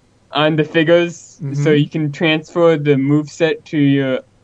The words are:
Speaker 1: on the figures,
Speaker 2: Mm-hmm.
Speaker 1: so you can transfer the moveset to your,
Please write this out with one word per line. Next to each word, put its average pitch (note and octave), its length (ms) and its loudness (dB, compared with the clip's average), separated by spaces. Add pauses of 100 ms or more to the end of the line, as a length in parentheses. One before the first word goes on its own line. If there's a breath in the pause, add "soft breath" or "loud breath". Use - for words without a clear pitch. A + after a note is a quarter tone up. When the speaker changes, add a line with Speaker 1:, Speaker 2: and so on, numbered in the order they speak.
(320)
Speaker 1:
on D#3 240 0
the D3+ 80 0
figures, E3 800 -2
Speaker 2:
Mm-hmm. C#3 200 -6
Speaker 1:
so D3+ 100 2
you D3 180 0
can D3+ 200 -4
transfer D#3+ 680 0
the D3 160 0
moveset D3 680 -2
to - 120 -8
your, C#3 440 0 (240)